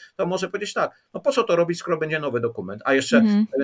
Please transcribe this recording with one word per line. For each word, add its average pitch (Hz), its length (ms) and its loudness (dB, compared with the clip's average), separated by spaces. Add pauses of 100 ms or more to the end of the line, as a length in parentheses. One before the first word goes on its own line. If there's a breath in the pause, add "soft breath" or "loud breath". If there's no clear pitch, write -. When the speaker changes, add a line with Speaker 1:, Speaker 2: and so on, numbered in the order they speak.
(160 loud breath)
Speaker 1:
to 190 100 -2
może 180 220 -4
powiedzieć 196 260 -8
tak, - 400 -4
no 180 60 -8
po 277 120 0
co 247 100 0
to 175 140 2
robić, 170 220 0
skoro 165 180 -2
będzie 156 220 -4
nowy 131 220 -2
dokument, 107 440 -6
a 139 100 2
jeszcze 135 220 2
Speaker 2:
Mhm, 214 300 4 (180)